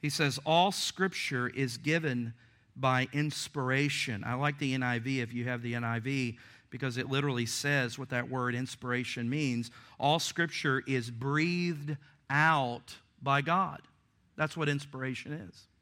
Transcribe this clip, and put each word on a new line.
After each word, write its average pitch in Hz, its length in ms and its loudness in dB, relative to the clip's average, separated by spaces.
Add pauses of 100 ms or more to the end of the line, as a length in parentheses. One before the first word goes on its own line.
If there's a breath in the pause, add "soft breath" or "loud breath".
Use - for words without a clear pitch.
He 151 80 0
says, 143 340 2
"All 175 260 6
Scripture 180 760 -2
is 120 300 -2
given 131 560 0 (420 soft breath)
by 127 360 2
inspiration." 139 1120 0
I 117 100 -2
like 143 240 0
the 135 160 0
N 131 80 0
I 123 160 0
V, 131 220 -2
if 117 120 -4
you 120 120 -4
have 123 180 -4
the 120 120 -4
N 120 100 -2
I 117 160 0
V. 127 380 -2 (360 loud breath)
because 127 220 -4
it 135 120 -4
literally 135 380 2
says 135 540 0
what 127 80 -8
that 123 200 -2
word 123 240 0
inspiration 123 760 -4
means. 127 400 0 (300 loud breath)
All 143 180 4
Scripture 147 680 0
is 123 200 0
breathed 151 880 0 (320 soft breath)
out 139 680 2 (260)
by 139 200 4
God. 170 380 0 (540)
That's 151 220 -2
what 156 120 2
inspiration 143 640 -4
is. 110 360 -14 (140)